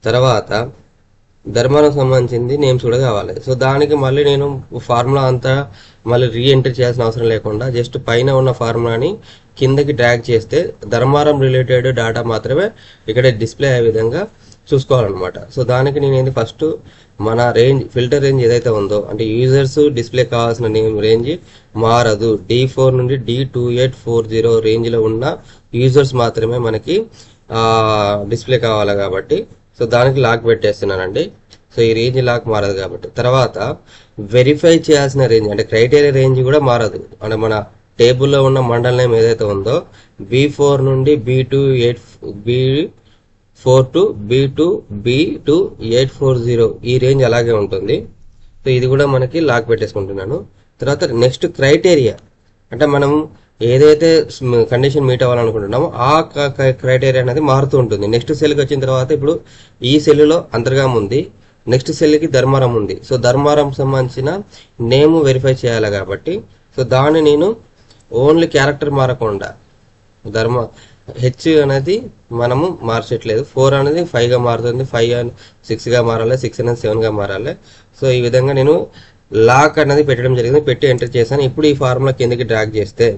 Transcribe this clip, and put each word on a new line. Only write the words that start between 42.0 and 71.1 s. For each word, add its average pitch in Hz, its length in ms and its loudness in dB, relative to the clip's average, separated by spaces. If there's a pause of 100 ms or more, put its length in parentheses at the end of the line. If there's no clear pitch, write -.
బీ 123 120 0 (1040)
four 131 240 4 (100)
to 170 80 2 (260)
B 127 120 2 (160)
two, 156 100 2 (380)
బీ 123 120 0 (300)
టూ 143 80 2 (400)
ఎయిట్ 131 220 0
ఫోర్ 131 200 0 (100)
జీరో 117 200 2 (240)
ఈ - 60 0
range 131 320 2
అలాగే 117 320 0
ఉంటుంది. 98 360 -4 (680)
So, - 40 -4 (100)
ఇది 127 160 0
కూడా 139 120 2 (100)
మనకి 127 240 -2 (100)
లాక్ 117 200 -2
పెట్టేసుకుంటున్నాను. 101 680 -6 (440)
తర్వాత 143 220 -2 (200)
next 131 240 -2 (100)
criteria 143 580 2 (560)
అంటే 123 140 0 (100)
మనం 143 160 2 (500)
ఏదైతే 151 480 6 (200)
స్-, - 120 -16 (260)
condition 135 400 0
meet 127 180 0
అవ్వాలనుకుంటున్నామో 117 600 0 (160)
ఆ 135 180 2
క-, 143 300 -4
క-, 135 280 0
criteria 127 440 2
అనేది 127 180 -2
మారుతూ 135 360 2
ఉంటుంది. 104 300 0
Next 117 260 -2
సెల్కి 147 280 0
వచ్చిన 135 180 -2
తర్వాత 131 320 -2
ఇప్పుడు 147 220 0 (480)
ఈ 123 180 0
సెల్లో 151 380 4 (160)
అంతర్గాం 131 420 0
ఉంది, 110 240 -2 (480)
Next 131 260 0
సెల్కి 151 420 2
ధర్మారం 131 400 2
ఉంది. 98 280 -2
So - 100 -6 (120)
ధర్మారం 143 480 2
సంబంధించిన 135 560 -2 (600)
name 151 280 4 (100)
verify 131 340 2
చేయాలి 113 300 0
కాబట్టి, 98 420 -6 (440)
so 131 60 -2 (100)
దాన్ని 147 280 2
నేను 147 280 4 (640)
only 156 440 2
character 139 440 0
మారకుండా 117 500 -2 (760)
ధర్మ 117 320 -2 (640)